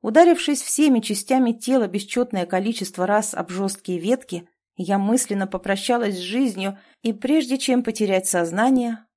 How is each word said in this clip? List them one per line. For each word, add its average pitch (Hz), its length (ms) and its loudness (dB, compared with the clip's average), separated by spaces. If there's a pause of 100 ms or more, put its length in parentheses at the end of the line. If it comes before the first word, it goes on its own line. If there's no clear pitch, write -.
Ударившись 294 600 4
всеми 277 380 2
частями 233 520 0
тела 247 340 0
бесчетное 202 600 -2
количество 185 600 -4
раз 208 280 0
об 170 160 -6
жесткие 190 480 -4
ветки, 180 500 -4 (280)
я 196 220 -2
мысленно 202 480 0
попрощалась 196 680 -2
с 180 40 -8
жизнью 196 580 -4 (240)
и, 233 100 -2
прежде 262 460 0
чем 254 240 0
потерять 196 440 0
сознание 226 800 0 (120)